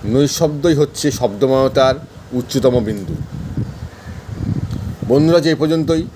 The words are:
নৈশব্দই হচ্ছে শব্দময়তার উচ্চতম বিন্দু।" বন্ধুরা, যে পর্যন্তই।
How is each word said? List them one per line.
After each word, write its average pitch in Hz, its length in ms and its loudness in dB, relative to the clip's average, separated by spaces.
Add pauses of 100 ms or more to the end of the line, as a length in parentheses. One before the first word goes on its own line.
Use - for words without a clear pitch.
নৈশব্দই 147 680 2
হচ্ছে 147 360 0
শব্দময়তার 131 840 2 (360)
উচ্চতম 123 520 2
বিন্দু।" 101 320 -6 (1900)
বন্ধুরা, 156 320 6
যে 156 160 2
পর্যন্তই। 160 480 0 (120)